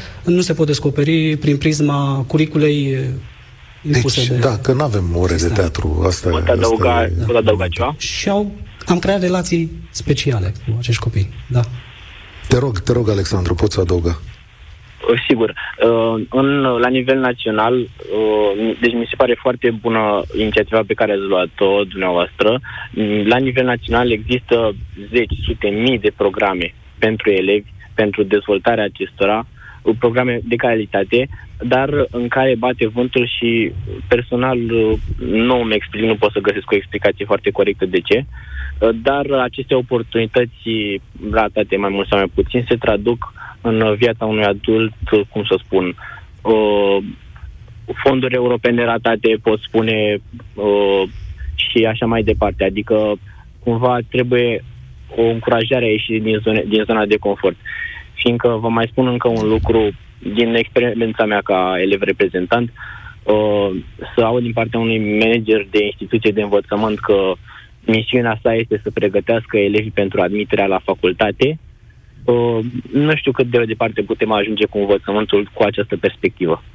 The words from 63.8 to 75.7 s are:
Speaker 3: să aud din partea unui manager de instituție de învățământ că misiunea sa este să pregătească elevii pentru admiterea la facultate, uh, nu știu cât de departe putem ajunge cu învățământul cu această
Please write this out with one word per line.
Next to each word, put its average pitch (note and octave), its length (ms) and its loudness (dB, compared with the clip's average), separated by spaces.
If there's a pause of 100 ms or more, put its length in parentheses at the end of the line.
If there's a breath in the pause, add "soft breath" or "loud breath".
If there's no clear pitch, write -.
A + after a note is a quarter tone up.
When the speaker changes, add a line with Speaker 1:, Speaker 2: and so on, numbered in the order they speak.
Speaker 3:
să A#2+ 100 4
aud A#2+ 180 2
din A#2 100 -4
partea A#2 260 -2
unui A2 400 0
manager A2 520 2
de G#2+ 140 2
instituție G#2 460 -2
de G#2 120 0
învățământ G#2 560 0
că G2 340 2 (520 loud breath)
misiunea A2+ 580 0
sa A#2 120 2
este A2 280 -2
să G#2 80 -6
pregătească G#2 680 0
elevii G#2 320 0
pentru G2+ 300 -2
admiterea G2+ 460 0
la F#2+ 180 0
facultate, G2 760 0 (640)
uh, A#2+ 340 2 (340)
nu D3 240 2
știu C#3 160 0
cât B2 180 0
de A#2+ 140 4
departe A2 380 -2
putem G#2+ 300 -2
ajunge G#2+ 340 0
cu G#2+ 120 -4
învățământul G2+ 720 0
cu - 100 0
această G2+ 340 0